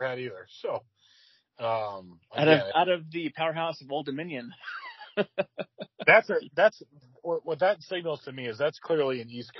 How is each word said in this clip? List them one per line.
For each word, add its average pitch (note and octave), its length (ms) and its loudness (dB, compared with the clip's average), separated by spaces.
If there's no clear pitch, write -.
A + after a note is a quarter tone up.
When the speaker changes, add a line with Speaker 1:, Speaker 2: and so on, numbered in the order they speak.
Speaker 1:
had B2+ 140 -4
either. G2 260 -10
So, D3+ 240 -4
um, G2+ 600 -4
Speaker 2:
Out D3 120 4
of, D#3+ 120 10
Speaker 1:
again, - 160 -4
Speaker 2:
out F3 120 6
of E3 220 -2
the D#3+ 200 -4
powerhouse D#3+ 500 -2
of C3+ 100 -18
Old C#3+ 160 -4
Dominion. C#3+ 460 -8
<laughs> G#3 60 2
Speaker 1:
That's G#3 240 8
a, F#3+ 40 0
that's G#3 260 4
what, E3 240 -4
what D#3 140 -4
that F#3 220 4
signals E3 420 -4
to C#3 80 -12
me C3 160 -8
is G#2+ 100 -6
that's D3 220 0
clearly C#3 400 0
an A#2 100 -12
East A#2+ 300 -12